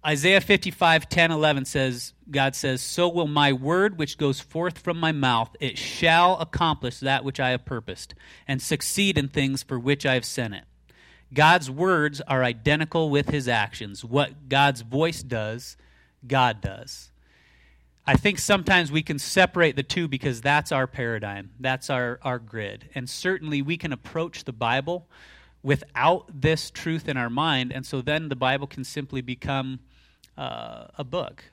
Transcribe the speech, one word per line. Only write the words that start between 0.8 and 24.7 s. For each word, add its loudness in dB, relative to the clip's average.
ten, 4
eleven 2
says, -2
God 0
says, -4
"So 0
will 0
my 4
word 0
which -6
goes 0
forth -6
from -4
my 0
mouth, 0
it -6
shall 4
accomplish 0
that 0
which -6
I 2
have -2
purposed, -10
and -2
succeed 0
in 0
things -2
for -6
which 0
I 4
have 0
sent -6
it." -16
God's 6
words 0
are 2
identical 0
with 2
his -2
actions. -2
What -2
God's 4
voice -2
does, -8
God 2
does. -12
I 2
think 2
sometimes 2
we 0
can -6
separate 2
the -2
two -4
because -4
that's 0
our 2
paradigm, -6
that's -4
our, -2
our -4
grid. -10
And -8
certainly -2
we -2
can -6
approach -8
the -10
Bible -2